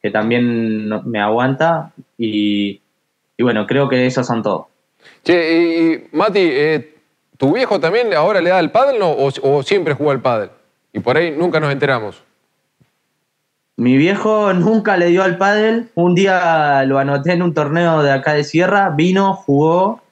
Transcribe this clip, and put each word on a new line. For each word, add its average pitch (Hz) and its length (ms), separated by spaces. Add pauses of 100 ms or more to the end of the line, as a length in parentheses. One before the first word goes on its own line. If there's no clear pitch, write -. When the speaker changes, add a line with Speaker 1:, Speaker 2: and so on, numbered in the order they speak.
Speaker 1:
que 107 100
también 113 760
no-, 107 140
me 113 180
aguanta 135 720 (240)
y, 104 640 (560)
y 117 60
bueno, 110 240
creo 135 220
que 127 180
esos 127 200
son 113 160
todos. 98 240 (580)
Speaker 2:
Che, 175 100
y, 165 580
y, - 200
Mati, 196 280
eh, 151 540 (420)
¿tu 139 160
viejo 214 280
también 202 340
ahora 180 260
le 170 100
da 185 80
al 165 120
pádel, 254 300
no? 180 100
¿O, 135 200 (120)
o 139 200
siempre 165 320
jugó 143 180
al 127 100
pádel? 110 280 (420)
Y 104 80
por 120 160
ahí 165 200
nunca 165 220
nos 151 140
enteramos. 127 500 (1500)
Speaker 1:
Mi 123 200
viejo 202 560
nunca 208 440
le 180 100
dio 180 180
al 180 140
pádel. 214 560
Un 175 200
día 165 680
lo 135 140
anoté 143 340
en 175 100
un 175 120
torneo 156 480
de 139 100
acá 135 220
de 147 100
Sierra, 185 460
vino, 185 440
jugó. 165 760